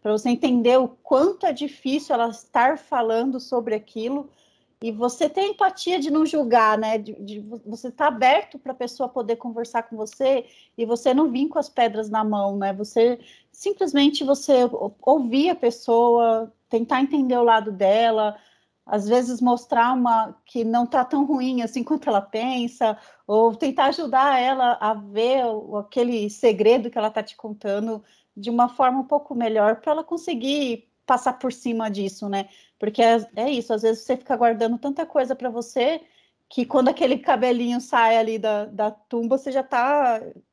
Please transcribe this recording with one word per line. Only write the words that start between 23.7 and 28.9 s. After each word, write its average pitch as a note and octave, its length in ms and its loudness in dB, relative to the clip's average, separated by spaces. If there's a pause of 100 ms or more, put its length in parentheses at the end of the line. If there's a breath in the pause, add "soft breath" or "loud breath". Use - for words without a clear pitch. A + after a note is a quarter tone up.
ajudar C4+ 520 0
ela B3+ 440 0
a G#3+ 120 0
ver A3 520 -2
o, G#3+ 320 -6
aquele A3 520 -2
segredo A3 600 2
que - 80 -8
ela G#3+ 120 -2
tá G#3+ 140 -6
te - 140 -18
contando G#3+ 680 -8 (320 soft breath)
de G3+ 140 -10
uma A#3+ 180 2
forma B3+ 320 0